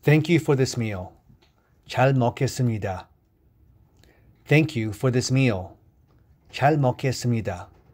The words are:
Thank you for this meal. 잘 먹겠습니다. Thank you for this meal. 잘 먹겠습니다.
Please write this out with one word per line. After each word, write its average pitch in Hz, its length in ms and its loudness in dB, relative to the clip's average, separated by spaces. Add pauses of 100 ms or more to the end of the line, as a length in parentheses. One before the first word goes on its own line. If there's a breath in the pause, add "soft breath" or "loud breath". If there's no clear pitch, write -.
Thank 151 280 2
you 165 100 4
for 143 160 2
this 127 240 0
meal. 101 300 -6 (760)
잘 135 280 2
먹겠습니다. 117 960 -2 (1400 soft breath)
Thank 143 340 2
you 110 120 -4
for 131 180 -2
this 123 180 -2
meal. 123 460 0 (760)
잘 151 260 2
먹겠습니다. 117 920 -2 (240)